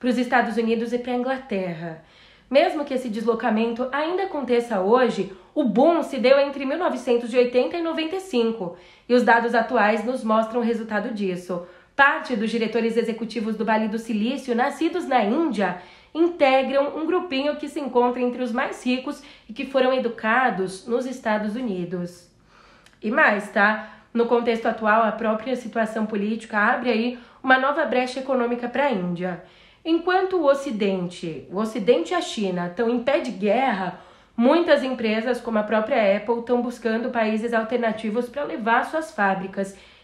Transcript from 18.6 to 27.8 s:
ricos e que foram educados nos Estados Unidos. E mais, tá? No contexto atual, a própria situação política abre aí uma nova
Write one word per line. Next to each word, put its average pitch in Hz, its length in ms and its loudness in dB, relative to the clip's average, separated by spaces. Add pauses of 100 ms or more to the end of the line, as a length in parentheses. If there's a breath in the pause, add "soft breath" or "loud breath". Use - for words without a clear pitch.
ricos 254 380 -2 (260 loud breath)
e 226 40 -16
que 262 120 -8
foram 254 300 2
educados 226 920 0
nos 247 200 -2
Estados 214 500 -2
Unidos. 175 760 -6 (720 soft breath)
E 208 80 -2
mais, 233 380 2
tá? 214 420 0 (220 loud breath)
No 233 140 2
contexto 233 400 2
atual, 220 360 2
a 214 100 2
própria 220 440 -2
situação 220 480 -2
política 214 540 -2
abre 247 320 2
aí 233 280 0 (240 loud breath)
uma 262 160 6
nova 285 260 2